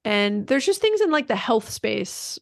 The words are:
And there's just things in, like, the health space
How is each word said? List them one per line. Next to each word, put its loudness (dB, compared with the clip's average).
And 0
there's 2
just 0
things 2
in, 2
like, 2
the 0
health 0
space -6